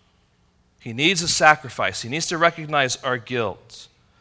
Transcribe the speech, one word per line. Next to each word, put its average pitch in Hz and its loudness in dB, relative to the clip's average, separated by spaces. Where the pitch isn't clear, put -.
He 117 -10
needs 160 2
a 170 -4
sacrifice. 135 2
He 113 -8
needs 160 -4
to 170 -4
recognize 151 0
our 127 -4
guilt. 113 -6